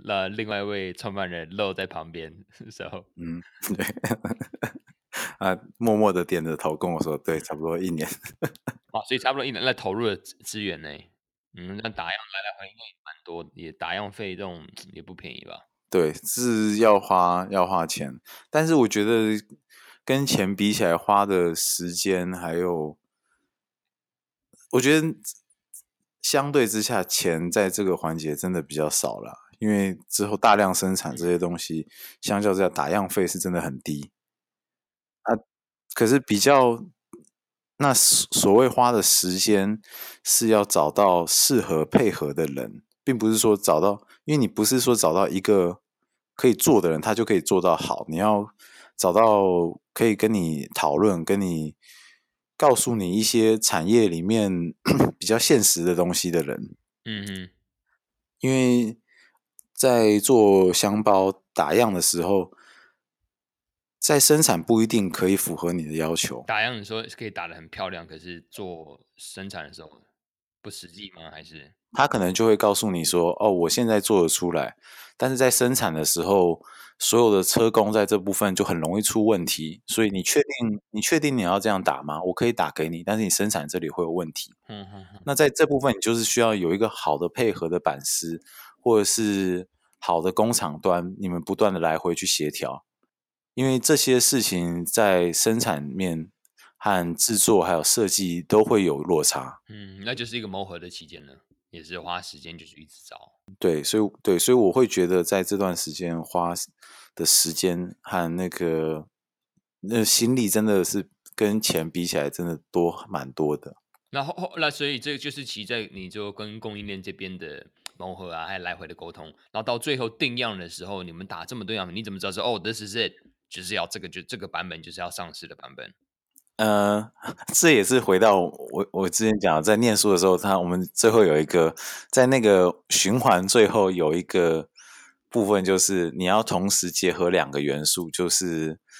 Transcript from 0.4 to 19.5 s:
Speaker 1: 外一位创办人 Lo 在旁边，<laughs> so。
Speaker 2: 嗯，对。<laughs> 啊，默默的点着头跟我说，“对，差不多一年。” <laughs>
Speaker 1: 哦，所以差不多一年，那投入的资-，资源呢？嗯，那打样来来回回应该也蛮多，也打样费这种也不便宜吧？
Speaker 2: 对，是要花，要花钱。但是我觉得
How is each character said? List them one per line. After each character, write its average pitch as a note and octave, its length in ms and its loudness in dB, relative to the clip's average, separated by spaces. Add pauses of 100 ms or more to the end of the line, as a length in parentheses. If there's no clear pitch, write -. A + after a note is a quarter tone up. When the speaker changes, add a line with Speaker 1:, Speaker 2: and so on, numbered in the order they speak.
Speaker 1:
外 G#2 140 -6
一 - 20 -6
位 G2 300 -8
创 G2+ 200 -12
办 G2 160 -6
人 E2+ 220 -12
Lo G2 240 -4
在 F#2+ 120 -8
旁 E2 260 -14
边， E2+ 360 -16
<laughs> A2 220 -20
so。 F2+ 340 -16 (120)
Speaker 2:
嗯， E2+ 260 -12 (320)
对。 F#2+ 100 -8 (720)
<laughs> - 800 -12
啊， F#2+ 200 -2 (200)
默 A2+ 180 2
默 G#2+ 160 4
的 F2 120 0
点 E2 200 -2
着 D#2+ 120 -4
头 D#2 200 -6
跟 F2 160 -4
我 D2+ 100 -4
说 D2+ 160 -4
，“对， D#2+ 220 -4
差 - 140 -12
不 D2+ 60 -12
多 E2 160 -4
一 F2+ 140 -4
年。” D#2 180 -6 (560)
<laughs> - 280 -16
Speaker 1:
哦， A2 160 -8
所 B2+ 60 -4
以 B2+ 40 -2
差 C3 140 -2
不 C#3 60 -6
多 B2+ 60 -4
一 C3+ 60 -6
年， G#2 140 -6
那 C3 100 0
投 - 180 -6
入 A2+ 140 -2
的 G2 100 -2
资-， - 280 -18
资 G#2+ 180 -10
源 F2 180 -8
呢？ D2+ 80 -16 (640)
嗯， F#2 280 -14
那 A2+ 60 -8
打 F#2+ 160 -12
样 E2+ 80 -6
来 - 0 -
来 G2+ 440 -10
回 G2 80 -20
回 G2 60 -20
应 G#2+ 80 -20
该 A2+ 60 -20
也 G#2+ 100 -20 (100)
蛮 D#2 80 -18 (120)
多， E2+ 200 -12 (100)
也 D#2+ 180 -16
打 E2 220 -8
样 G2+ 180 -8
费 G2 240 -10
这 G2 80 -10
种 E2+ 200 -12 (280)
也 - 100 -18
不 F#2 100 -20
便 E2+ 220 -16
宜 - 120 -18
吧？ - 200 -20 (240)
Speaker 2:
对， D#2+ 240 2
是 A2 600 -2
要 G#2 240 6
花， F2+ 500 2
要 F#2 160 0
花 F2+ 180 0
钱。 C#2 360 -10 (300)
但 D#3 140 2
是 D#3+ 120 2
我 B2 100 4
觉 G#2 180 0
得 A2 280 2 (720)